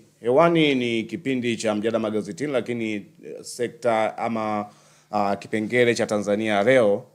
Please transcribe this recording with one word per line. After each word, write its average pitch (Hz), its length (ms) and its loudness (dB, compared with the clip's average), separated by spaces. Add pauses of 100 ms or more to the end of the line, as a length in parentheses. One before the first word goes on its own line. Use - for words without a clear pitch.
(200)
hewani, 151 560 4
ni 117 280 0
kipindi 117 540 -4
cha 107 180 0
Mjadala 113 240 -2
Magazetini, 107 540 -4
lakini, 113 400 -4
eh, 98 120 -8 (360)
sekta 110 760 -2
ama, 107 520 -4 (420)
ah, 101 240 0
kipengele 113 600 0
cha 110 120 0
Tanzania 104 560 0
Leo, 117 520 4